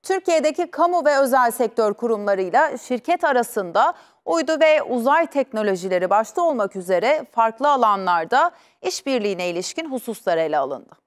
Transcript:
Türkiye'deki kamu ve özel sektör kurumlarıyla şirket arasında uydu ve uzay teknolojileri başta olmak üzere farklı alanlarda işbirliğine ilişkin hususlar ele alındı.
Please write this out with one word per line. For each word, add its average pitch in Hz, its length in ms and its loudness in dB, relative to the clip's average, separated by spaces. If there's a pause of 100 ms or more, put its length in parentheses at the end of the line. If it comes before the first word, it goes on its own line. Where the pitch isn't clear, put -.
Türkiye'deki 339 680 0
kamu 349 340 0
ve 285 120 4
özel 254 340 2
sektör 226 420 0
kurumlarıyla 208 840 0
şirket 311 460 -4
arasında 240 680 0 (320)
uydu 320 340 -2
ve 311 240 4
uzay 269 440 0
teknolojileri 190 840 -2
başta 220 320 0
olmak 240 340 -2
üzere 190 560 0
farklı 226 380 0
alanlarda 208 840 2 (300)
işbirliğine 208 680 -2
ilişkin 190 420 -6
hususlar 208 460 -4
ele 156 200 0
alındı. 135 380 -6 (120)